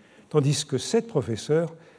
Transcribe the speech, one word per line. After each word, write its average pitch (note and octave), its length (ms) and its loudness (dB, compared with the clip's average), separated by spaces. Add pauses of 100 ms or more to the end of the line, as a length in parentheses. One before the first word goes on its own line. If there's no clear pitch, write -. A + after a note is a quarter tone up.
(300)
tandis D3 360 2
que C3 120 -4
sept - 300 0
professeurs D3 680 -2 (240)